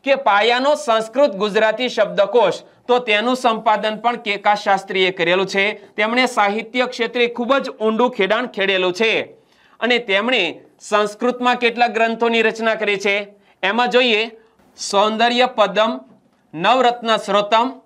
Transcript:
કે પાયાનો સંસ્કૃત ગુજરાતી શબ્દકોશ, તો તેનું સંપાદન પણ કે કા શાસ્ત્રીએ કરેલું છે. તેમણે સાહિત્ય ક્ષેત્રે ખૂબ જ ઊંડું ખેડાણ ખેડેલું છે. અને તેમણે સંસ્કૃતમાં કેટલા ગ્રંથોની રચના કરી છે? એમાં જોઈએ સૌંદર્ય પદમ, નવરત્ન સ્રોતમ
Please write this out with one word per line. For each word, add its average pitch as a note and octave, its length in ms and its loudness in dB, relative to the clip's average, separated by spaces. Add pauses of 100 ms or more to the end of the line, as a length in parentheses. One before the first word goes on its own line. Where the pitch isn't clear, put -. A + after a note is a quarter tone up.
કે C4+ 120 2
પાયાનો A#3+ 600 2
સંસ્કૃત A3+ 600 0
ગુજરાતી G#3+ 540 0
શબ્દકોશ, G3+ 640 2 (340)
તો B3 120 4
તેનું A#3 360 0
સંપાદન G#3+ 600 0
પણ A#3 200 -2
કે G#3 220 -6
કા G#3 180 0
શાસ્ત્રીએ F#3+ 560 0
કરેલું F3+ 360 0
છે. G3 260 0
તેમણે A3+ 520 -2
સાહિત્ય A3+ 600 -2
ક્ષેત્રે A#3+ 420 -2
ખૂબ A#3+ 300 -2
જ B3+ 120 -4
ઊંડું A3 420 0
ખેડાણ A3 360 0
ખેડેલું F#3+ 460 0
છે. G#3 280 0 (580)
અને A3+ 200 2
તેમણે G3 640 -2 (180)
સંસ્કૃતમાં A#3+ 760 -2
કેટલા A#3+ 320 0
ગ્રંથોની A3+ 540 0
રચના A3 340 0
કરી G#3 220 -2
છે? G3+ 300 -2 (360)
એમાં A3+ 240 0
જોઈએ A3+ 440 2 (460)
સૌંદર્ય A3 680 0
પદમ, A3 540 0 (540)
નવરત્ન A#3 640 0
સ્રોતમ G#3 540 0 (140)